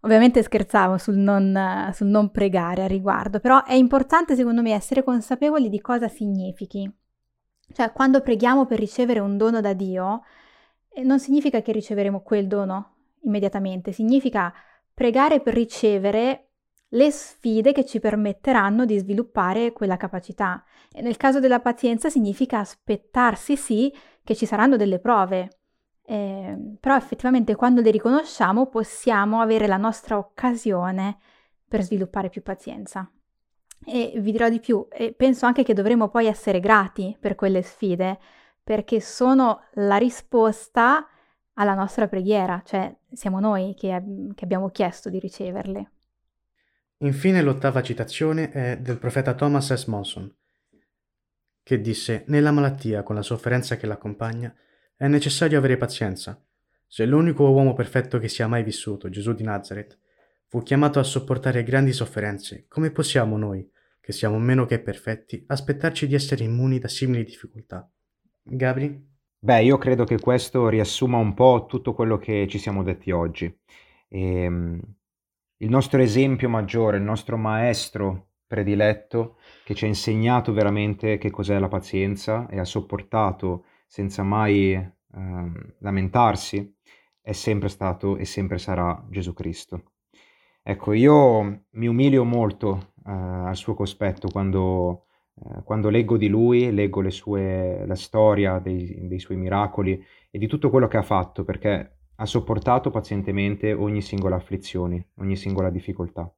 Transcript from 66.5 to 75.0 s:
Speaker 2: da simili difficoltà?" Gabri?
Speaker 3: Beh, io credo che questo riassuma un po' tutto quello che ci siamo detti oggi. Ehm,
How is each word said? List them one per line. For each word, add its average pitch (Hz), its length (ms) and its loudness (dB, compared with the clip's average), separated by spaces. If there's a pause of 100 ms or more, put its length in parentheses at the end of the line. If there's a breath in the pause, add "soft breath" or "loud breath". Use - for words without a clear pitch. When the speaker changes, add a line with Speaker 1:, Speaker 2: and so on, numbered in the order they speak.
Speaker 2:
da 120 80 -10
simili 127 340 -2
difficoltà?" - 680 -16 (540)
Gabri? 131 640 -4 (320)
Speaker 3:
Beh, 113 240 4
io 131 160 6
credo 127 240 2
che 113 160 0
questo 123 500 0
riassuma 113 500 0
un 107 160 0
po' 123 340 6
tutto 123 260 -4
quello 113 240 0
che 101 300 -2
ci 104 100 -6
siamo 98 240 -4
detti 92 300 -4
oggi. 85 440 -4 (520 soft breath)
Ehm, 87 720 -4 (800)